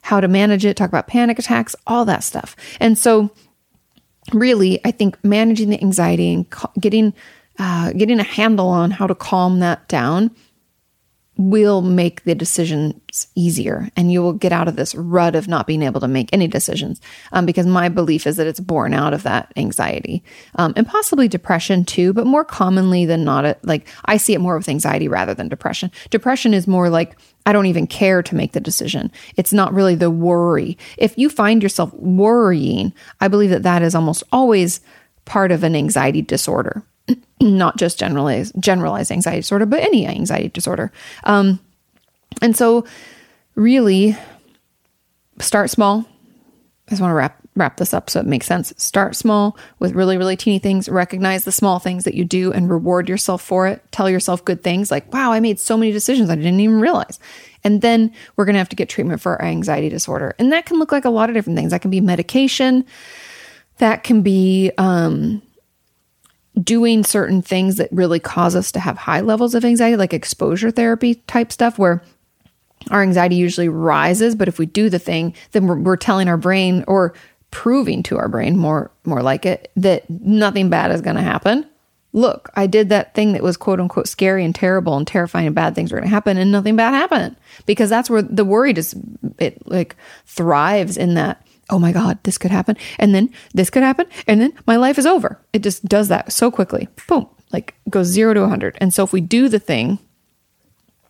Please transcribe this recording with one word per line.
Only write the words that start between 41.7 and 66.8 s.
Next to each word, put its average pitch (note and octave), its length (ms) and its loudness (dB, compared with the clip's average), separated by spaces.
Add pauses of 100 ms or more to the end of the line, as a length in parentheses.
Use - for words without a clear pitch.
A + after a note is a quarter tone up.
and A#3 120 2
so A#3 300 2 (720)
really G#3+ 600 4 (1200)
start G#3+ 300 0
small. G#3 340 2 (800)
I - 40 -20
just G3 100 -2
wanna F3 140 0
wrap, C#3+ 260 -2 (160)
wrap E3 220 -2
this - 160 -4
up - 160 -6
so - 100 -2
it - 60 -4
makes C3 200 -2
sense. - 300 -4
Start - 400 -4
small G#3 400 0 (220)
with F3+ 160 -2
really, F#3 240 0
really F#3 180 -2
teeny G3 220 0
things. F#3+ 300 -2
Recognize F#3 560 -2
the F#3+ 60 -6
small F#3 280 0
things F3+ 260 -6
that - 100 -4
you F3+ 120 -2
do F#3 260 0
and F3+ 180 0
reward F3 380 0
yourself F#3 340 -4
for F#3 240 0
it. G3 240 -4
Tell F#3+ 200 0
yourself F#3 340 -2
good F3 180 -4
things F3+ 280 -2
like, - 220 -4
"Wow, B3+ 200 -2
I A3 80 0
made A3 180 0
so A3+ 200 -2
many A3 140 2
decisions G#3+ 380 0
I E3 60 0
didn't F3 240 2
even A3 200 4
realize." C#4+ 380 -2 (460)
And G#3 160 2
then A3+ 320 2 (240)
we're G3+ 80 0
gonna G3+ 140 2
have F#3 100 -2
to - 80 -12
get - 140 -6
treatment E3+ 300 -4
for F3 200 -4
our E3+ 80 -4
anxiety D#3 400 -2
disorder. - 500 -6
And B3+ 140 2
that E4+ 140 -2
can E4+ 120 -2
look D#4 140 -2
like C#4 140 -2
a B3+ 40 2
lot A3+ 200 0
of A#3+ 40 -6
different F3 240 -2
things. D#3+ 120 -2
That F3 100 -2
can F#3+ 100 -2
be F#3 120 2
medication. B3+ 800 0 (920)
That A3 260 0
can A3 160 4
be, F#3+ 560 2
um, E3+ 640 0 (1200)
doing A3+ 440 2